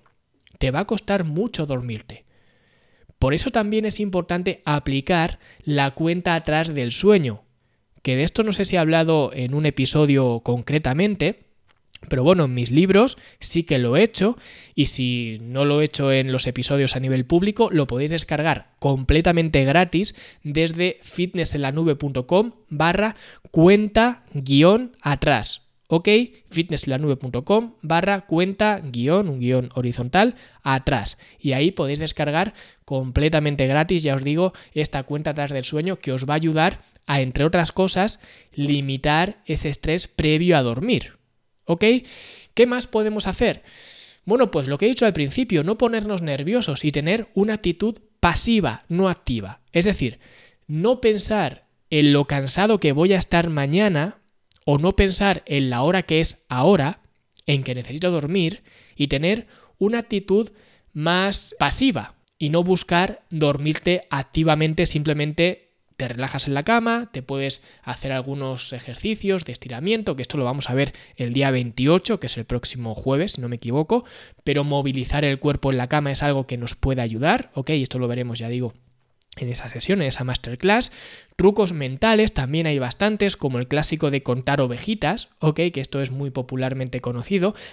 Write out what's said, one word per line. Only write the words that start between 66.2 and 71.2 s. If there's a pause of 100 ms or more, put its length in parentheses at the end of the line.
en
la
cama,
te
puedes (220)
hacer
algunos
ejercicios
de
estiramiento,
que
esto
lo
vamos
a
ver (220)
el